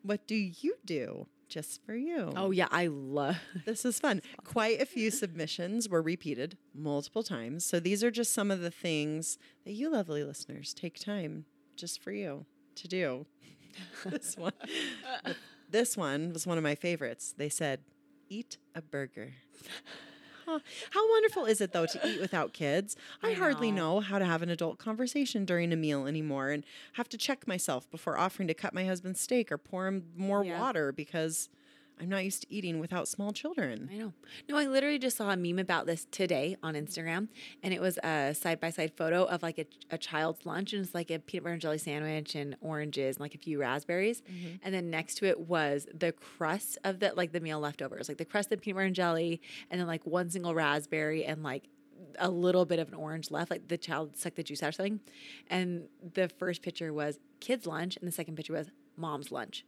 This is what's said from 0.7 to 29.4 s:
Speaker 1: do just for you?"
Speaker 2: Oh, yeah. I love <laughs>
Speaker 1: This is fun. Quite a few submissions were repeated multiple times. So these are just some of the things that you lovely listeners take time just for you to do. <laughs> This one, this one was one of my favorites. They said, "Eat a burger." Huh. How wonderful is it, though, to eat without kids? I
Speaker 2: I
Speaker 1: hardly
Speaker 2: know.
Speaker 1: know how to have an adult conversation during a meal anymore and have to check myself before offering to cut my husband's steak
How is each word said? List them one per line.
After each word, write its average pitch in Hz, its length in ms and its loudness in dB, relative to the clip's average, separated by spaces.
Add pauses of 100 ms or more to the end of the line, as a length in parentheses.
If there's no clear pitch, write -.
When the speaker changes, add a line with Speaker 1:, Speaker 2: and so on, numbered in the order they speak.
Speaker 1:
do 135 440 -4 (200)
just - 360 -8
for 214 100 -8
you?" 254 400 -2
Speaker 2:
Oh, 190 160 2
yeah. 185 220 6
I 170 160 4
love 139 480 2 (160)
<laughs> 175 140 -8
Speaker 1:
This 220 180 -2
is 247 160 2
fun. 220 200 4 (220)
Quite 226 400 2
a 277 40 4
few 220 260 2
submissions 185 760 -2
were 165 140 6
repeated 160 540 -2 (180)
multiple 147 480 0
times. 143 420 -2
So 175 140 4
these 196 240 4
are 240 80 6
just 226 220 2
some 202 180 2
of 185 120 2
the 170 80 -2
things 156 680 0 (260)
that - 80 -10
you 269 180 -2
lovely 160 340 0
listeners 143 500 -10
take - 240 -8
time 156 460 -4 (320)
just - 260 -8
for 185 80 -6
you 156 360 -6 (300)
to 180 120 -12
do. 156 380 0 (400)
<laughs> - 400 -14
This - 300 -4
one, 180 160 -2 (1160)
this 233 260 4
one 160 360 0
was 165 160 -4
one 170 100 4
of 160 60 2
my 147 100 4
favorites. 147 640 -2
They 147 140 -2
said, 139 300 0 (480)
"Eat 220 280 -10 (180)
a 165 80 -8
burger." 135 520 -8 (1080)
Huh. 320 140 -2 (320)
How 427 180 6
wonderful 440 360 6
is 220 160 6
it, 185 120 0
though, 170 140 4
to - 220 -4
eat 208 120 0
without 180 320 0
kids? 165 440 0 (260)
I 440 80 2
Speaker 2:
I 427 40 2
Speaker 1:
hardly 269 360 4
Speaker 2:
know. 175 240 2
Speaker 1:
know 208 60 4
how 196 180 0
to 190 60 4
have 170 180 2
an 170 80 -2
adult 165 260 0
conversation 247 680 0
during 170 280 4
a 165 40 4
meal 147 320 2
anymore 143 420 0
and 147 140 -2 (300)
have 240 160 -2
to 233 60 -8
check - 300 -2
myself 180 460 -2
before 160 260 -2
offering 185 300 2
to 160 60 2
cut - 200 -4
my 185 100 0
husband's 185 360 -2
steak 247 320 2